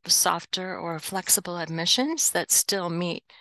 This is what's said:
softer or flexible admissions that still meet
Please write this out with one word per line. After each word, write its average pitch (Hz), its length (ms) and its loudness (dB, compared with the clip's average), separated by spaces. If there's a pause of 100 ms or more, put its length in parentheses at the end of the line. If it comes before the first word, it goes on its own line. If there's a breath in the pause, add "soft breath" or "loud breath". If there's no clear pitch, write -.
softer 180 720 0
or 165 200 -4
flexible 180 580 -2
admissions 175 720 0
that - 220 0
still 185 380 2
meet 175 340 -2 (160 loud breath)